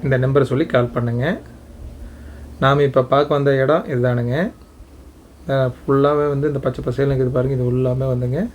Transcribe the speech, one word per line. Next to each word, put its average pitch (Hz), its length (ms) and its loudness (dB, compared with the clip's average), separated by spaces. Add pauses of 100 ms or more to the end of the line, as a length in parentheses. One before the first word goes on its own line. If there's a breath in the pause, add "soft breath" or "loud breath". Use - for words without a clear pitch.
இந்த 131 180 2
நம்பரை 135 280 2
சொல்லி 139 220 0
கால் 120 220 0
பண்ணுங்க. 120 300 -2 (1400 loud breath)
நாம் 143 240 4
இப்போ 131 160 2 (100)
பார்க்க 147 240 2
வந்த 139 160 2 (100)
இடம் 151 300 2
இதுதானுங்க. 120 420 0 (1200)
அஹ், 131 240 2
ஃபுல்லாவே 147 560 2
வந்து 143 180 0
இந்த 139 160 -4
பச்சை 135 220 -4
பசேல்னு 139 260 0
இருக்குது 131 220 0
பாருங்க, 131 220 0
இது 123 140 0
எல்லாமே 127 400 0
வந்துங்க 123 300 -2 (120)